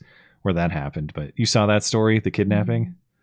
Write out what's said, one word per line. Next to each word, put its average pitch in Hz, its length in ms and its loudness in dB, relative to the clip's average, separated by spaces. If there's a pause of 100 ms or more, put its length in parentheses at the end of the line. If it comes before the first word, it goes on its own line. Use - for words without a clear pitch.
(420)
where 95 120 0
that 85 180 0
happened. 76 420 -6
But 73 220 -10
you 117 100 0
saw 107 220 2
that 104 160 2
story, 110 360 2
the 98 120 -2
kidnapping? 107 640 0 (280)